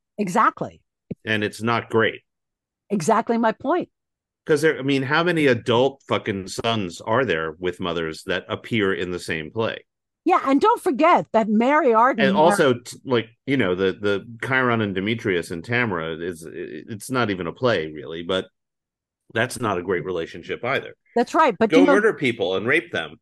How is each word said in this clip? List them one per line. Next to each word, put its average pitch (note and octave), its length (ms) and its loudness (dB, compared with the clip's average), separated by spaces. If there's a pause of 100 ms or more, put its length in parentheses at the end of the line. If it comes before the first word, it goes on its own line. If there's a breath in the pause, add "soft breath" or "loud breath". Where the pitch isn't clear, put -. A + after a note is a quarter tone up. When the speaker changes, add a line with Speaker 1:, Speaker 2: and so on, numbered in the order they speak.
(180)
Speaker 1:
Exactly. F#3 640 -2 (440)
Speaker 2:
And G#2+ 180 0
it's G#2 180 -6
not A2+ 280 -2
great. A2+ 320 0 (680)
Speaker 1:
Exactly G#3+ 480 0
my A3+ 140 2
point. D#4 380 -4 (560)
Speaker 2:
'Cause D3+ 160 2
there, D3+ 160 2
I C3 60 -8
mean, C3+ 200 0
how D3+ 200 2
many E3 240 2
adult B2 600 2
fucking G2 420 -4
sons G#2+ 520 -2
are A#2+ 240 0
there D#2+ 280 -2
with F2+ 260 -4
mothers E2 460 -4
that F#2 220 -4
appear G2+ 460 -2
in F2+ 180 -4
the F2 80 -6
same D#2+ 320 -6
play? A2+ 340 -6 (440)
Speaker 1:
Yeah, F4+ 160 2
and C#4 160 4
don't G#4+ 200 4
forget D4+ 520 4
that A3 160 2
Mary B3+ 420 4
Arden A#3 320 4
Speaker 2:
And C3+ 120 2
Speaker 1:
mar- D3+ 160 6
Speaker 2:
also, D#3 240 4
t-, - 280 -14
like, A#2+ 260 0 (180)
you C3+ 100 0
know, F#2 160 2
the, F#2 260 2
the G2+ 260 -2 (220)
Chiron B2 340 2
and G2+ 120 -2
Demetrius G2 560 -2
and E2 160 -8
Tamara F#2 520 -2
is, E2 280 -10
i-, C#2 80 -14
it's G2 560 -12
not A#2+ 220 -2
even F2+ 160 -4
a D#2+ 60 -6
play, F2+ 380 0
really, D2+ 300 -12
but F#2 240 -4 (880)
that's A2+ 260 -2
not G#2 200 -2
a - 20 -6
great F2 240 -2
relationship E2+ 580 -8
either. A#2+ 300 -4 (220)
Speaker 1:
That's - 180 -2
right, D4+ 240 4
but A3 140 2
Speaker 2:
Go A#3 80 8
Speaker 1:
you C#4+ 60 10
know, C#4+ 80 6
Speaker 2:
murder G#3+ 200 4
people A2 420 -2
and G2 120 -2
rape E3 240 0
them. D#2 300 -6